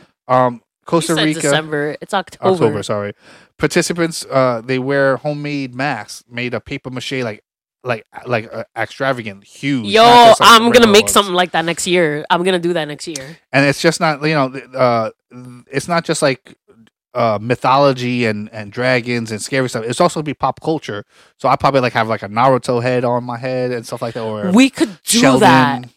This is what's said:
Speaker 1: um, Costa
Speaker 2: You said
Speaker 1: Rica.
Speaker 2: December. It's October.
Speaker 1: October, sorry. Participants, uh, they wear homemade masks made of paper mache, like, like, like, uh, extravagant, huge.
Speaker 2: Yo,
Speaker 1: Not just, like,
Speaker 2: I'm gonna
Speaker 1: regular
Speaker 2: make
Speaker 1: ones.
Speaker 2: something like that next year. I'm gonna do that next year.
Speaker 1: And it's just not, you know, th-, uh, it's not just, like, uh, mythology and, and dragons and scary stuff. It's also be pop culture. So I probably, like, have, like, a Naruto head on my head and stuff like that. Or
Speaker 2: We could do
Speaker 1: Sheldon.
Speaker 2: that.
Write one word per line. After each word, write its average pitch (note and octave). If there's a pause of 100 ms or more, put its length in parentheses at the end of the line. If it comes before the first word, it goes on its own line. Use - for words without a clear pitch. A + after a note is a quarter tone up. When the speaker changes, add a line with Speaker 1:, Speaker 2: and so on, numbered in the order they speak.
(280)
Speaker 1:
um, B2+ (240)
Costa E3
Speaker 2:
You D#3+
said D#3+
Speaker 1:
Rica. D#3
Speaker 2:
December. D3+
It's -
October. F#3+
Speaker 1:
October, A2
sorry. G2+ (460)
Participants, E3
uh, B2+
they B2+
wear C3+
homemade D3
masks B2+
made A#2+
of A2
paper C#3
mache, - (100)
like, G#2+ (400)
like, A#2 (200)
like, A2+
uh, A2+ (120)
extravagant, A2+
huge. C#3+
Speaker 2:
Yo, G3+
Speaker 1:
Not A#3+
just, A3
like, F#3+
Speaker 2:
I'm A#3
gonna A#3
Speaker 1:
regular A#3
Speaker 2:
make G#3
Speaker 1:
ones. -
Speaker 2:
something G3+
like F3+
that E3
next E3
year. E3
I'm F3
gonna F#3
do E3+
that D#3
next D3
year. D3+ (160)
Speaker 1:
And C3+
it's -
just E3
not, D3+
you D#3
know, C#3
th-, C3 (100)
uh, A#2 (600)
it's C3+
not E3+
just, -
like, C3+ (600)
uh, A#2
mythology B2
and, G#2
and G#2+
dragons A#2+
and G#2+
scary C3
stuff. A2+
It's A#2+
also F3
be D3
pop -
culture. C3+ (340)
So C3
I B2+
probably, C#3
like, B2
have, A2+
like, A2
a G2
Naruto B2
head B2
on A#2+
my B2
head B2+
and A#2
stuff A#2+
like A#2
that. A#2+
Or A2
Speaker 2:
We B3+
could A3
do -
Speaker 1:
Sheldon. B3+
Speaker 2:
that. D3+ (120)